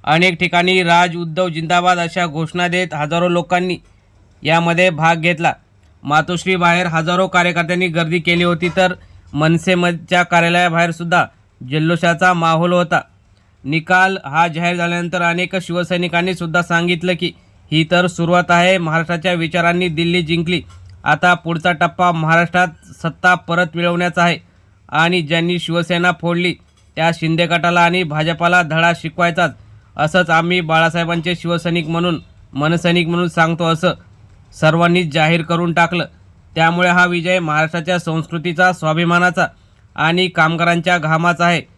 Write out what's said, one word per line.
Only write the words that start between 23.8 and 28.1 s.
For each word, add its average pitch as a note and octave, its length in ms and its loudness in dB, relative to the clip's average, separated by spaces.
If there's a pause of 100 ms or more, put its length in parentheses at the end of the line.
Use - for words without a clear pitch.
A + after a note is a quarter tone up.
आहे E3+ 160 2 (500)
आणि E3+ 340 0
ज्यांनी E3+ 360 -2
शिवसेना E3+ 520 -2 (100)
फोडली E3+ 340 -2 (420)
त्या D#3+ 180 2
शिंदे E3 320 -2
गटाला F3 340 0
आणि F3 220 2
भाजपाला E3 600 0